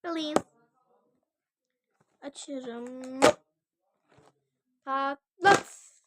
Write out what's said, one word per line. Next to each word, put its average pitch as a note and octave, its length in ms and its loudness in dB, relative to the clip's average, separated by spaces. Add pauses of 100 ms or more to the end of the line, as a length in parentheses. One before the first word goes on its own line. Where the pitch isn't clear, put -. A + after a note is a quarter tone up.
Please. D#4 420 -2 (1800)
Açıyorum. B3+ 960 -12 (1700)
Patlat. C#4 1040 0 (160)